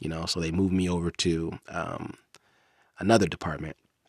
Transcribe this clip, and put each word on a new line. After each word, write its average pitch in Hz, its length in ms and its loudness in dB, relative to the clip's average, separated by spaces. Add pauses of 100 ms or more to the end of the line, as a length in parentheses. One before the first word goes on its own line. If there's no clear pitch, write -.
you - 80 -6
know, 82 200 -4
so - 120 -2
they 80 120 0
moved 92 200 2
me 92 160 4
over 87 220 0
to, 82 480 0 (100)
um, 82 460 -6 (880)
another 101 260 6
department 78 500 -6 (340)